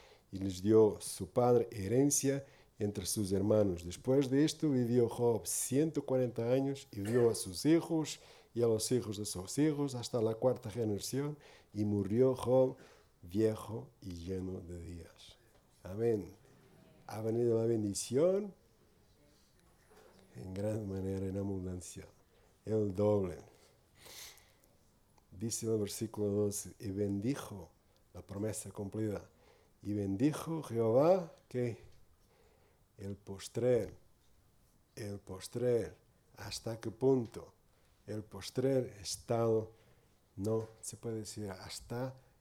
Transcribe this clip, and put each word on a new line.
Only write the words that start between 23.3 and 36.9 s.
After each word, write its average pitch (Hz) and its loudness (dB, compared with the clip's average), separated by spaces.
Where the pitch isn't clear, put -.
Dice 113 -6
el 110 2
versículo 104 -4
doce, 101 0
y 107 -6
bendijo, 101 -4
la 107 -14
promesa 101 -6
cumplida, 104 -4
y 101 -4
bendijo 131 0
Jehová, 135 4
que 123 -4
el 101 -10
postrer, 113 -2
el 101 -8
postrer, 117 -2
¿hasta - -8
qué 110 -6